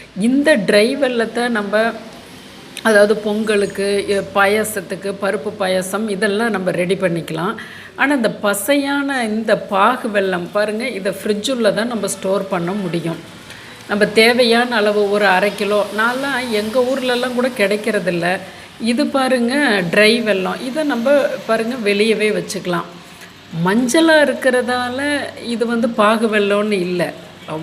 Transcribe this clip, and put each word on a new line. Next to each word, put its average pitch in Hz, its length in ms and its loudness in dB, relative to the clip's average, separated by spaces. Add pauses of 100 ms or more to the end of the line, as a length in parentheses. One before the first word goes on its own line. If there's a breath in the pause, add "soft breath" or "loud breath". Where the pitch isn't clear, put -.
(200 loud breath)
இந்த 277 360 4
ட்ரை 214 420 2
வெல்லத்தை 240 500 0
நம்ம, 214 420 0 (920)
அதாவது 208 340 6
பொங்கலுக்கு, 202 920 -2
எ, 196 140 0 (120)
பாயாசத்துக்கு, 196 880 0
பருப்பு 202 360 -2
பாயாசம் 185 500 -2
இதெல்லாம் 202 420 0
நம்ம 185 200 -2
ரெடி 175 240 0
பண்ணிக்கலாம். 170 600 -2 (420 loud breath)
ஆனா 277 180 2
இந்த 220 160 0
பசையான 277 920 -2
இந்த 214 340 0
பாகு 226 500 0
வெல்லம் 190 440 -2
பாருங்க, 214 360 -2
இதை 202 240 -4
ஃப்ரிட்ஜுள்ள 214 600 0
தான் 208 120 -2
நம்ம 220 200 -4
ஸ்டோர் 196 420 -2
பண்ண 175 240 -2
முடியும். 165 440 -4 (720 loud breath)
நம்ம 208 180 2
தேவையான 233 720 4
அளவு 208 340 2
ஒரு 202 160 4
அரை 190 280 4
கிலோ, 208 300 0 (120)
நான்லாம் 247 540 -2
எங்க 220 300 0
ஊர்லலாம் 247 540 0
கூட 240 140 0
கிடைக்கிறதில்ல. 196 880 -2 (420 loud breath)
இது 240 260 0
பாருங்க 254 840 0
ட்ரை 214 320 6
வெல்லம், 185 440 -2
இதை 269 180 -4
நம்ம 269 360 2 (260)
பாருங்க 226 280 -2 (100)
வெளியவே 208 480 2
வச்சுக்கலாம். 175 520 -4 (800 loud breath)
மஞ்சளா 262 580 4
இருக்கிறதால 247 920 0 (300)
இது 233 200 -2
வந்து 233 220 0
பாகு 220 380 2
வெல்லம்னு 208 440 0
இல்ல. 180 420 -2 (500)